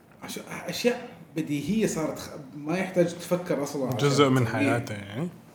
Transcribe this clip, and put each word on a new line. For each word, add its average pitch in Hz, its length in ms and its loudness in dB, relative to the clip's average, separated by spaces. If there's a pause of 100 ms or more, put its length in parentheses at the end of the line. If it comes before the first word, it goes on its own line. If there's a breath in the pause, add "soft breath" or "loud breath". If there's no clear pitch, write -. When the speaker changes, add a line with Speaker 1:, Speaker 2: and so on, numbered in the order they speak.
(220)
Speaker 1:
أش-، - 180 -10 (280)
أشياء 240 400 0 (280)
بديهية 160 500 0
صارت - 320 -2
خ-، 147 380 -12
ما 151 220 -2
يحتاج 180 280 4
تفكر 165 560 -2
أصلًا 143 240 -4
عشان 120 120 0
Speaker 2:
جزء 139 300 6
من 131 160 6
Speaker 1:
تسويها. 113 140 0
Speaker 2:
حياته 120 360 2
يعني. 104 340 -6 (260)